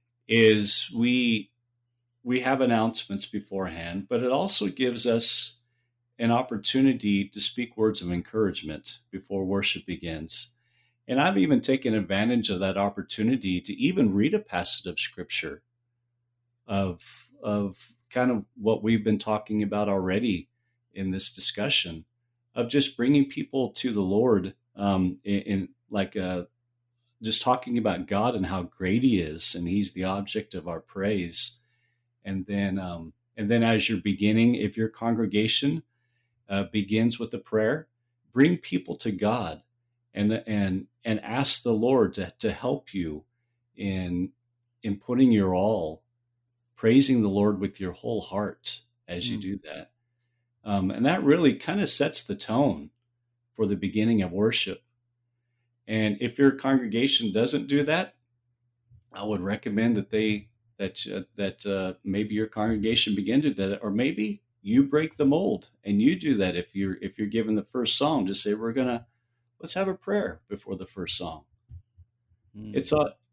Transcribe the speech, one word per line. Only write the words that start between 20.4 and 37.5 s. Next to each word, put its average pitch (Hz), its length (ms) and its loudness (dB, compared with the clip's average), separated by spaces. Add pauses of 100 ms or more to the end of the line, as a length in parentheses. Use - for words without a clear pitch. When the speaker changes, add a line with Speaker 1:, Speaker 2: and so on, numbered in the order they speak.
Speaker 1:
in 95 180 -4
this 95 200 -2
discussion, 92 720 -4 (500)
of 120 120 -2
just 139 300 2
bringing 139 320 4
people 135 440 -2
to - 180 -2
the 104 100 0
Lord, 98 540 2 (200)
um, 95 480 0
in, 101 180 -2
in, 95 280 -2 (220)
like, 101 260 -2
uh, 90 280 -4 (760)
just 110 220 -2
talking 123 340 0
about 101 300 0
God 110 260 0
and 95 140 -2
how 90 160 -4
great 92 400 -2
he 120 160 4
is, 80 340 0
and 87 140 -4
he's 95 260 0
the 92 100 -6
object 101 520 -4
of 85 120 -8
our 82 120 -8
praise. 95 840 0 (640)
And 95 220 -6
then, 101 320 -2
um, 85 340 -10 (240)
and 107 120 -2
then 117 140 4
as 113 240 2
you're 104 140 -2
beginning, 107 540 4
if 104 200 -4
your 113 140 -2
congregation, 113 920 0 (680)
uh, 98 220 -2
begins 110 480 0
with 117 140 -8
a - 60 -8
prayer, 113 480 -2 (440)